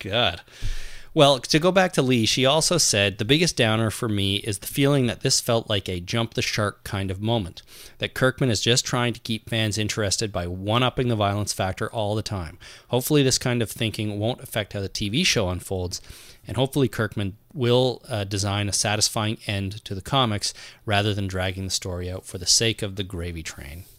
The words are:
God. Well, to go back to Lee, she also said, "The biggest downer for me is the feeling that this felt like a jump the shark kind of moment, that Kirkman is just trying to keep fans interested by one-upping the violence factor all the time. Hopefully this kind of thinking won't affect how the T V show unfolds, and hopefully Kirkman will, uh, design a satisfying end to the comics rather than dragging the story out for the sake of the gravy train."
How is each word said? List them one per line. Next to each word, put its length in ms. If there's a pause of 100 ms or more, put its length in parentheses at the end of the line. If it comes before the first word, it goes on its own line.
God. 400 (720)
Well, 240
to 220
go 100
back 220
to 100
Lee, 240
she 180
also 340
said, 400
"The 60
biggest 320
downer 360
for 160
me 300
is 200
the 80
feeling 400
that 140
this 200
felt 300
like 180
a 120
jump 340
the 80
shark 400
kind 300
of 100
moment, 400 (360)
that 140
Kirkman 380
is 100
just 240
trying 280
to 80
keep 280
fans 300
interested 540
by 160
one-upping 580
the 80
violence 380
factor 400
all 240
the 60
time. 360 (300)
Hopefully 340
this 160
kind 240
of 80
thinking 480
won't 240
affect 300
how 80
the 80
T 200
V 140
show 280
unfolds, 520 (420)
and 120
hopefully 320
Kirkman 480 (160)
will, 560
uh, 160
design 440
a 40
satisfying 720
end 380
to 100
the 80
comics 500 (320)
rather 300
than 140
dragging 380
the 40
story 400
out 160
for 120
the 80
sake 360
of 140
the 80
gravy 400
train." 400 (140)